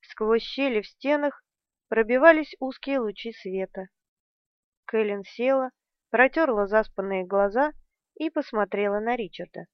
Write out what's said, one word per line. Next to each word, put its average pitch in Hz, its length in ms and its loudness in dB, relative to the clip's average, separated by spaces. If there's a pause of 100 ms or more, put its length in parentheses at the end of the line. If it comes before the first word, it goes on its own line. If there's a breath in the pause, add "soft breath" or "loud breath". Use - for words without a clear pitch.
Сквозь 220 400 0
щели 254 400 -2
в - 40 -12
стенах 285 560 -2 (460)
пробивались 254 720 4
узкие 269 380 -6
лучи 226 340 -6
света. 190 560 -8 (960)
Кэлен 208 400 -2
села, 262 460 0 (400)
протерла 247 560 4
заспанные 196 580 -2
глаза 202 480 0 (440)
и 311 120 -4
посмотрела 208 720 -2
на 233 160 -2
Ричарда. 175 580 -12